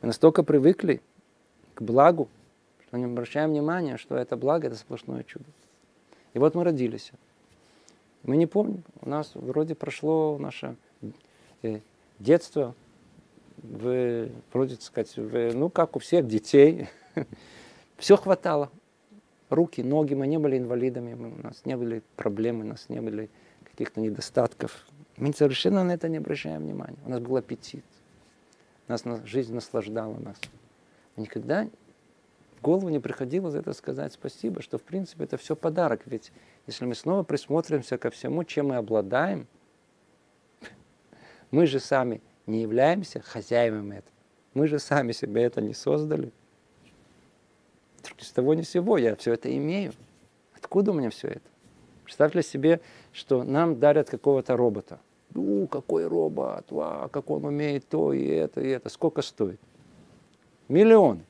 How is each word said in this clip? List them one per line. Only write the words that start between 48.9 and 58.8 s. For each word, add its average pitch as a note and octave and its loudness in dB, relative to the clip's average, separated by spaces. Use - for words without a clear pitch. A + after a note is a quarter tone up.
я A2+ 2
всё - -2
это B2 -4
имею. D#3 -4
Откуда G3+ 0
у - 0
меня C3 0
всё - -10
это? - -8
Представьте D3+ 2
себе, D#3 2
что - 0
нам D3+ 2
дарят D3 6
какого-то C3 2
робота. A2+ 0
«У, G3+ 0
какой E3 -2
робот! D#3 -2
Ва, D#2 -6
как C#3+ -8
он D3+ -2
умеет D3 -4
то D#3 0
и - -2
это, D#3 -2
и C3+ -2
это!» C3 -4